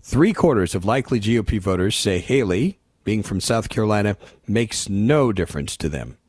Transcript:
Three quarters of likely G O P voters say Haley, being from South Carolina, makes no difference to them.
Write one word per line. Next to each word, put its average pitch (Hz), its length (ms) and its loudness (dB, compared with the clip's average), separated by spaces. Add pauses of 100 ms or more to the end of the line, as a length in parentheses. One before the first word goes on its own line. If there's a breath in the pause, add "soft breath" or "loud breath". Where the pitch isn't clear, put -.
Three 170 300 2
quarters 117 420 2
of 92 100 -4
likely 120 340 0
G 113 200 2
O 107 40 0
P 107 140 0
voters 92 380 0
say 92 240 0
Haley, 120 600 0 (240)
being 104 200 -2
from 95 180 -4
South 113 280 -2
Carolina, 104 480 0 (300 loud breath)
makes 113 420 -2
no 120 420 2
difference 82 460 -4
to 80 120 -4
them. 65 280 -8 (120)